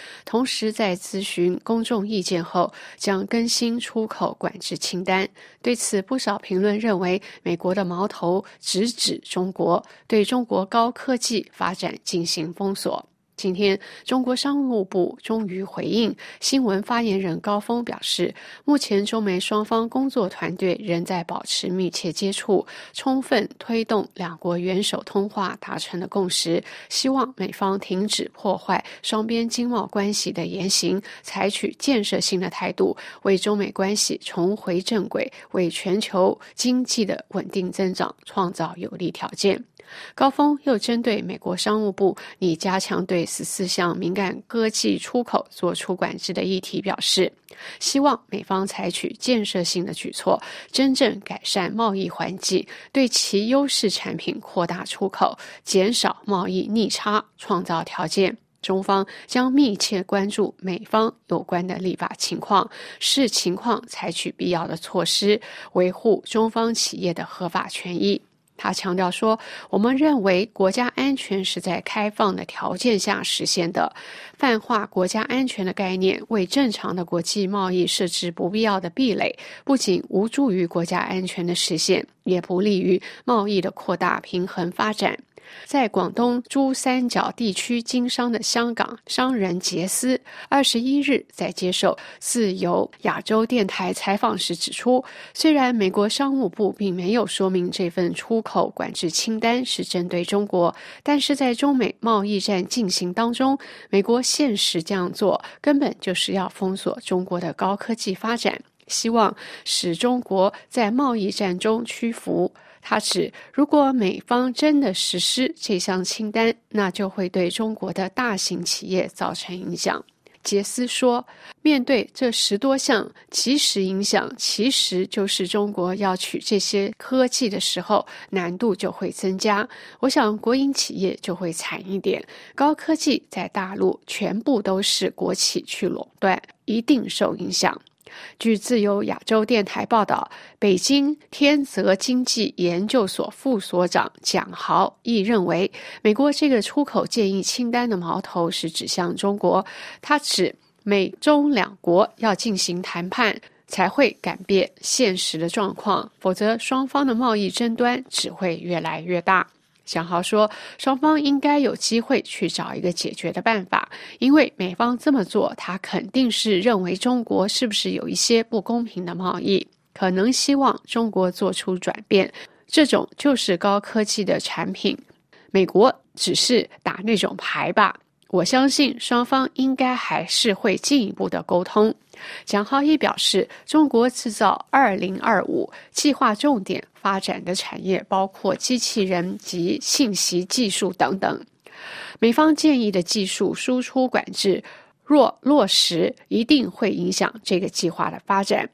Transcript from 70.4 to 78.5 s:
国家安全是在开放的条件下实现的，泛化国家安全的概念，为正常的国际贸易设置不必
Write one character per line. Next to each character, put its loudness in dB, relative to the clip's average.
国 2
家 0
安 2
全 -4
是 -4
在 -2
开 -2
放 2
的 -6
条 -6
件 2
下 -2
实 -2
现 0
的， 0
泛 2
化 -2
国 0
家 -2
安 0
全 -4
的 -2
概 -2
念， 2
为 0
正 2
常 -6
的 -4
国 -2
际 -2
贸 0
易 2
设 0
置 -4
不 -2
必 0